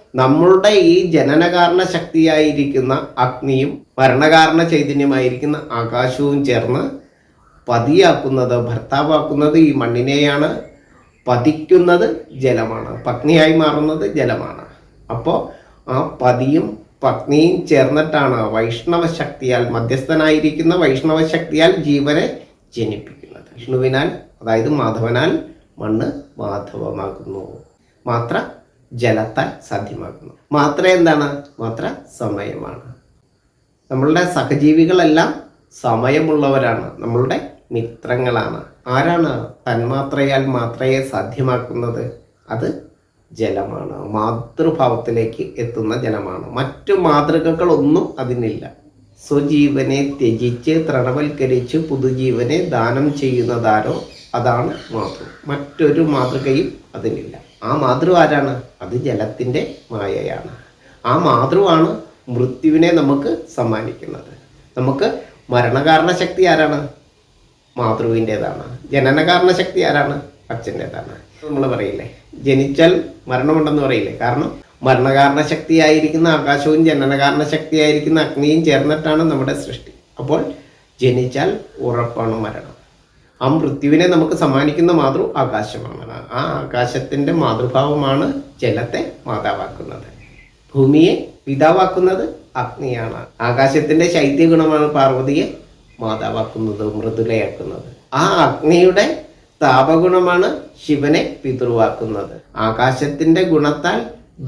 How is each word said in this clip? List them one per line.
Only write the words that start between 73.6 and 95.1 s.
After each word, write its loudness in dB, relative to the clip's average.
പറയില്ലേ? -2
കാരണം -2
മരണകാരണ 4
ശക്തിയായിരിക്കുന്ന 4
ആകാശവും 2
ജനനകാരണ 2
ശക്തിയായിരിക്കുന്ന 2
അഗ്നിയും 2
ചേർന്നിട്ടാണ് 2
നമ്മുടെ -2
സൃഷ്ടി. -12
അപ്പോൾ -2
ജനിച്ചാൽ 0
ഉറപ്പാണ് -4
മരണം. -12
ആ 0
മൃത്യുവിനെ 2
നമുക്ക് 2
സമ്മാനിക്കുന്ന 2
മാതൃ 0
ആകാശമാണ്. -6
ആ -4
ആകാശത്തിൻ്റെ -2
മാതൃഭാവമാണ് 0
ജലത്തെ -2
മാതാവാക്കുന്നത്. -8
ഭൂമിയെ 6
പിതാവാക്കുന്നത് 2
അഗ്നിയാണ്. -8
ആകാശത്തിൻ്റെ 2
ശൈത്യ 2
ഗുണമാണ് 4
പാർവതിയെ 2